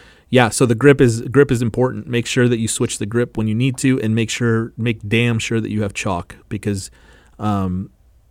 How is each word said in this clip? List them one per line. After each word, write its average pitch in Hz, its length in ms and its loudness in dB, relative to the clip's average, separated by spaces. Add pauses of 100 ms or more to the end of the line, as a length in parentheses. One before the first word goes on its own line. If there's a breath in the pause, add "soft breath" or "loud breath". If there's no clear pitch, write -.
(300 soft breath)
Yeah, 120 200 4
so - 160 0
the 117 100 0
grip 135 260 6
is, 117 220 4
grip 135 280 4
is 120 100 0
important. 123 460 -2
Make 120 180 -2
sure 123 220 2
that 120 100 2
you 110 120 -4
switch - 280 -4
the 110 80 -6
grip 117 320 -2
when 110 120 -2
you 107 40 0
need 127 260 0
to, 131 220 2
and 110 140 0
make 113 140 0
sure, 113 480 -2
make 113 300 -2
damn 113 300 2
sure 113 220 -2
that 107 100 -4
you 104 140 -2
have 101 100 -6
chalk, - 440 -6 (100)
because, 101 420 -4 (500 soft breath)
um, 98 500 -2 (420)